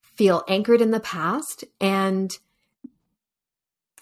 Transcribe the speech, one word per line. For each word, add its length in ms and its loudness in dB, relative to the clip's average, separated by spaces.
feel 460 0
anchored 340 2
in 100 2
the 100 0
past 640 -6
and 520 0